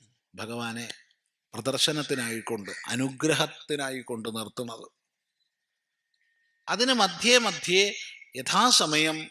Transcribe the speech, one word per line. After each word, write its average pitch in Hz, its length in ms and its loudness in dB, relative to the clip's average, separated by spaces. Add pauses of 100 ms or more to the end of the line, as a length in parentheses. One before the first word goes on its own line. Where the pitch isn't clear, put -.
(340)
ഭഗവാനെ 117 500 -8 (720)
പ്രദർശനത്തിനായിക്കൊണ്ട് 117 1160 -4 (160)
അനുഗ്രഹത്തിനായിക്കൊണ്ട് 131 1400 -2
നിർത്തുന്നത്. 113 580 -10 (1800)
അതിന് 240 260 2
മധ്യേ 202 440 6
മധ്യേ 185 440 2 (540)
യഥാസമയം 160 800 4 (140)